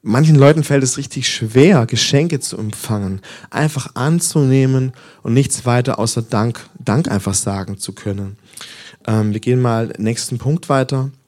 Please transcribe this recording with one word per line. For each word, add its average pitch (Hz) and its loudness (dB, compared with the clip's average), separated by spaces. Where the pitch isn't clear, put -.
manchen 139 4
Leuten 147 6
fällt 139 2
es 127 -2
richtig 135 -6
schwer, 127 4
Geschenke 143 0
zu - -10
empfangen, 104 -6
einfach 147 -4
anzunehmen 131 0
und 113 -2
nichts 135 0
weiter 123 0
außer 113 -2
Dank, 113 -4
Dank 131 -2
einfach 98 -2
sagen 98 -6
zu - -10
können. 98 -10
Ähm, 107 0
wir 110 -4
gehen 123 0
mal 113 -2
nächsten 113 -4
Punkt 147 -4
weiter. 135 0